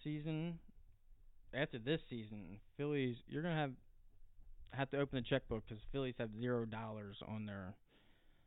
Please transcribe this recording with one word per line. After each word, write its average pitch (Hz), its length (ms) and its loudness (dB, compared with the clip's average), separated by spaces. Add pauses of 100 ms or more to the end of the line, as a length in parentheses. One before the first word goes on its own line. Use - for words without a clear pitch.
season, 156 540 0 (960)
after 135 240 2
this 143 320 2
season, 104 500 -6 (160)
Phillies, 143 400 4 (100)
you're 147 160 -2
gonna 170 140 2
have, 143 180 4 (1000)
have 131 180 2
to 139 80 4
open 139 180 4
the 127 100 4
checkbook 120 400 2
'cause 110 120 -8 (120)
Phillies 135 280 0
have 113 160 0
zero 120 320 4
dollars 110 560 -4
on 110 240 -2
their, 98 280 -4 (720)